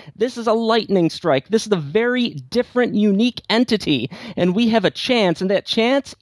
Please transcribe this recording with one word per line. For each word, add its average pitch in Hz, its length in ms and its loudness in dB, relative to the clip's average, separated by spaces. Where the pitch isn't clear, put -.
This 247 200 -4
is 226 120 -8
a 226 40 4
lightning 220 580 2
strike. 139 380 0
This 220 160 0
is 214 80 -8
a 202 40 4
very 226 540 0
different, 240 460 -2
unique 208 520 0
entity, 170 640 0
and 180 180 2
we 226 140 2
have 220 160 2
a 165 60 2
chance, 208 500 0
and 185 100 -2
that 196 140 0
chance 254 580 -2